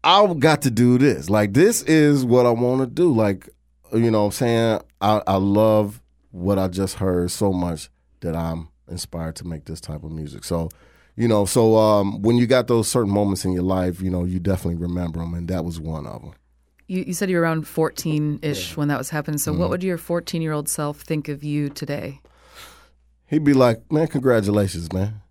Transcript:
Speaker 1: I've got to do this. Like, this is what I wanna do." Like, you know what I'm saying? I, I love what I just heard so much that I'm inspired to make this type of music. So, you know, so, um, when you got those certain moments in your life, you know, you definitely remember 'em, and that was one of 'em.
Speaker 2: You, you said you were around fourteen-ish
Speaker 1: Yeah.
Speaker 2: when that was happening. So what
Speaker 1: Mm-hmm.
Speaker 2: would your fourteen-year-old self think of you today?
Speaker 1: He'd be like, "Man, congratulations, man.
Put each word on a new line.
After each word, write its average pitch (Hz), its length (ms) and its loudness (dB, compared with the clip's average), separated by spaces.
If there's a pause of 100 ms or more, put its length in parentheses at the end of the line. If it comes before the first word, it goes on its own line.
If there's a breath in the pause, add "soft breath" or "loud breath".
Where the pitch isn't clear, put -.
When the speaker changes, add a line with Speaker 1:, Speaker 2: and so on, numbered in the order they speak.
Speaker 1:
I've 180 360 4
got 147 220 4
to 139 100 2
do 123 260 4
this. 98 320 2
Like, 104 240 2
this 190 300 4
is 147 420 4
what 123 200 4
I 120 60 4
wanna 123 360 0
do." 160 260 0
Like, 104 360 0 (440)
you 117 160 2
know 110 120 2
what 104 60 2
I'm 101 40 -2
saying? 117 480 0 (220)
I, 104 260 2
I 98 80 2
love 107 680 2 (300)
what 95 280 -2
I 95 80 0
just 92 280 -4
heard 90 360 -2
so 101 200 -2
much 87 380 -4 (320)
that 82 140 -6
I'm 82 340 -6 (200)
inspired 82 480 -10
to 85 100 -14
make 80 180 -10
this 80 160 -12
type 76 220 -12
of 78 80 -12
music. 73 320 -12
So, 85 260 -4 (460 soft breath)
you 117 120 0
know, 104 180 4
so, 110 320 4
um, 104 440 2
when 117 160 2
you 120 100 2
got 123 200 2
those 117 200 2
certain 110 240 0
moments 101 340 0
in 92 80 0
your 90 100 -2
life, 92 380 -2
you 92 80 -4
know, 90 160 -2
you 92 140 -4
definitely 87 420 -2
remember 87 400 -6
'em, 85 120 -8
and 85 160 -8
that 87 160 -4
was 85 140 -8
one 78 260 -8
of 55 180 -14
'em. - 80 -18 (560)
Speaker 2:
You, 185 200 -6
you 185 60 -8
said 190 160 -4
you 185 60 0
were 170 80 2
around 160 240 -2
fourteen-ish 151 1040 -4
Speaker 1:
Yeah. - 40 -14
Speaker 2:
when 147 120 -2
that 143 100 -2
was 131 120 -8
happening. 151 280 -6
So 156 140 -4
what 175 120 -2
Speaker 1:
Mm-hmm. 160 80 -2
Speaker 2:
would 180 120 -4
your 185 140 -2
fourteen-year-old 165 720 -4
self 147 320 -6
think 151 260 -6
of 147 160 -8
you 147 260 -4
today? 143 520 -10 (1040 loud breath)
Speaker 1:
He'd 151 160 0
be 143 100 4
like, 123 380 4
"Man, 156 160 2
congratulations, 104 840 0
man. 101 220 -2 (160)